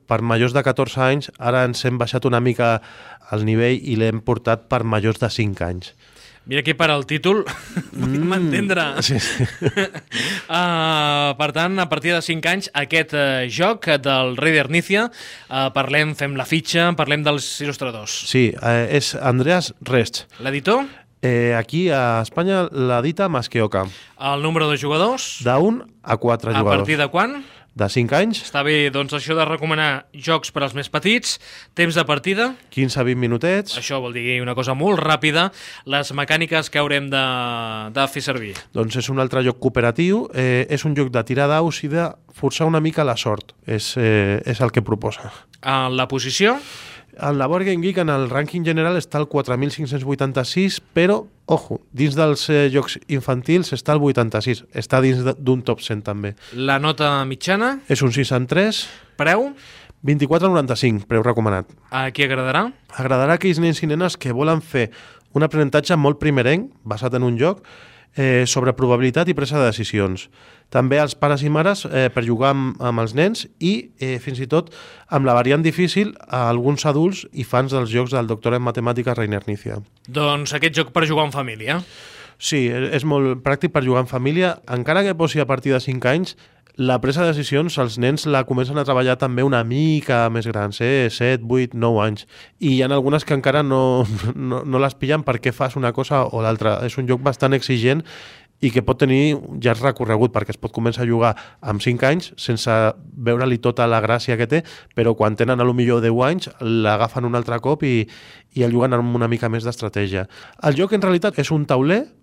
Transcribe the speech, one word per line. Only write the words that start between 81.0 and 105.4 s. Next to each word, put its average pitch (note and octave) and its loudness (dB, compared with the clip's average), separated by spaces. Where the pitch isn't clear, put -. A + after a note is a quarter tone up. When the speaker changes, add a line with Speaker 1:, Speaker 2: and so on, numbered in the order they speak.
Speaker 2:
jugar D#3 2
en C#3+ -6
família. B2+ -4
Speaker 1:
Sí, C3+ 0
e-, B2+ -4
és C3+ -2
molt C3+ 0
pràctic C#3 0
per C#3 0
jugar B2+ 2
en B2 -2
família. D#3 -2
Encara B2+ 0
que F#3+ 0
posi D#3+ 0
a C3+ 2
partir C3 0
de B2+ 2
cinc B2+ -4
anys, D#3 0
la B2+ 2
presa C3+ 0
de E3 2
decisions, D3 -2
els A#2 -2
nens C3 0
la C3+ 2
comencen B2+ -2
a D3 0
treballar B2+ 2
també B2+ 0
una B2 2
mica C3 2
més A2+ -2
grans, G#2 -4
eh? B2+ 2
Set, B2 0
vuit, B2 0
nou A#2 2
anys. G#2 -2
I C#3 2
hi C3 2
ha C3 2
algunes C#3 2
que D3+ -2
encara C#3 2
no, C3 2
<laughs> A2 -4
no, B2+ -4
no C3 0
les C3+ -2
pillen D3 0
per B2 -2
què B2+ 0
fas C3+ -4
una A#2+ 0
cosa C3 0
o A2+ -4
l'altra. A2 0
És B2 -4
un B2+ -4
joc B2+ 0
bastant C3+ 2
exigent C3 2
i C3 2
que A#2+ 0
pot B2+ 0
tenir C#3 4
ja A#2 4
recorregut, A#2 0
perquè G#2+ -2
es - -8
pot - -8
començar A#2 -2
a A#2+ 0
jugar A#2 4
amb G#2 -4
cinc A#2+ 0
anys E3+ 0
sense A#2 -2
veure-li A#2+ 0
tota A#2+ 2
la A#2 2
gràcia A#2 0
que A#2 0
té, D#3 0
però A2+ 2
quan G#2+ 2
tenen A#2+ 2